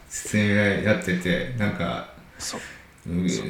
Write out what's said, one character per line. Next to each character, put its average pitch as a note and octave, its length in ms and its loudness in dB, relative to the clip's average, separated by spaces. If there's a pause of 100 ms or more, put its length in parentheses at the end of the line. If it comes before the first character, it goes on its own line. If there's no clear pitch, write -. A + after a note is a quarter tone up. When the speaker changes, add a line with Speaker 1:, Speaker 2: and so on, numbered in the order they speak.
Speaker 1:
説 - 280 -2
明 G2+ 400 4
に F2+ 80 -2
な G#2+ 100 6
っ - 80 -2
て F#2 160 0
て、 - 400 0
な G#2 100 2
ん - 40 -2
か、 - 360 -4 (300)
Speaker 2:
そ - 180 -6
う。 - 540 -14
Speaker 1:
う F2 140 0
ん、 - 40 2
Speaker 2:
そ - 200 -2